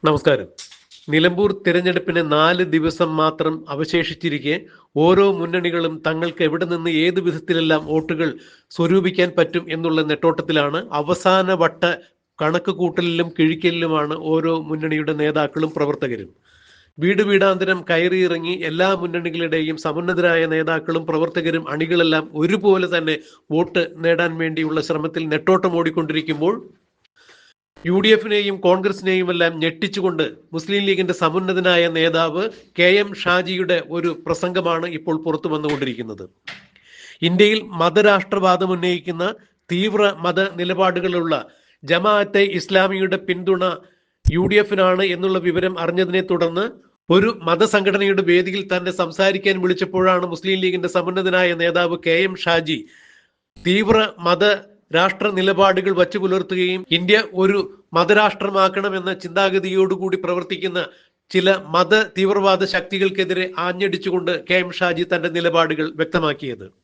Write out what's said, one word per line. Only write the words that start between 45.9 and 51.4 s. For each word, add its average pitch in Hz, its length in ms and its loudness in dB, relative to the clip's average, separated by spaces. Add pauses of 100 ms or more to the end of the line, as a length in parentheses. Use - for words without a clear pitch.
തുടർന്ന് 180 480 -2 (400)
ഒരു 202 340 4
മതസംഘടനയുടെ 196 800 2
വേദിയിൽ 185 560 0
തന്നെ 180 140 -4
സംസാരിക്കാൻ 190 680 0
വിളിച്ചപ്പോഴാണ് 185 640 0
മുസ്ലിം 180 340 -4
ലീഗിന്റെ 185 280 -2
സമുന്നതനായ 180 640 0